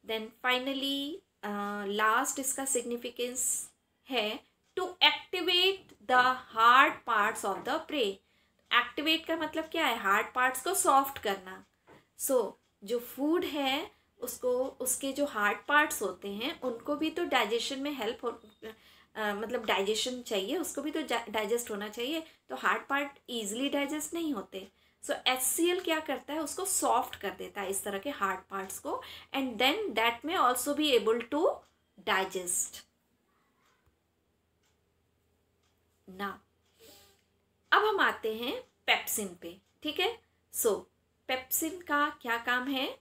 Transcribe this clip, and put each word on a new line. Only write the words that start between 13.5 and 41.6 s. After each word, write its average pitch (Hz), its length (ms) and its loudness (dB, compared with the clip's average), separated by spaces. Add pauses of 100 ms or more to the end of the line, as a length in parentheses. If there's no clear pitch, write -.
उसको, 247 480 -2
उसके 269 440 -4
जो 285 140 0
हार्ड 214 320 0 (100)
पार्ट्स 294 340 4
होते 190 260 -4
हैं 226 320 -6
उनको 254 360 -2
भी 311 140 0
तो 349 140 -4
डाइजेशन 240 540 0
में 285 120 -4
हेल्प 226 340 -6
हो, 233 60 -2 (840)
अ, 208 200 -2
मतलब 220 300 -4
डाइजेशन 214 580 0
चाहिए, 214 340 -2
उसको 294 260 -4
भी 302 80 -4
तो 311 120 -4
जा-, 233 260 -4
डाइजेस्ट 220 420 -2
होना 208 180 -6
चाहिए, 254 320 -4
तो - 360 -14
हार्ड 220 300 0
पार्ट 285 320 -2 (120)
ईजीली 233 380 -2
डाइजेस्ट 294 460 -2
नहीं 330 180 -2
होते। 190 360 -8 (360)
So, - 100 -2 (120)
एचसीएल 339 540 2
क्या 320 200 0
करता 277 320 -6
है? 311 80 -2
उसको 311 240 -4
सॉफ्ट 254 520 0
कर 185 140 -6
देता 190 300 -10
है 190 100 -4
इस 196 140 -4
तरह 196 140 -4
के 285 120 -6
हार्ड 190 300 -2
पार्ट्स 190 380 -10
को, 392 240 -6 (320)
and 262 220 -2
then 269 220 4 (180)
that 233 240 2
may 339 160 -4
also 277 400 2
be 285 240 4
able 226 220 2 (120)
to 330 220 2 (520)
digest। 190 640 -2 (3500)
Now, 190 220 -8 (1400)
अब 403 120 6
हम 403 160 2
आते 220 340 0
हैं 262 260 -4
पेप्सिन - 760 -2
पे, 175 240 -16 (240)
ठीक 302 180 -4
है? 440 220 0 (320)
So, 190 260 0 (480)
पेप्सिन 302 520 -4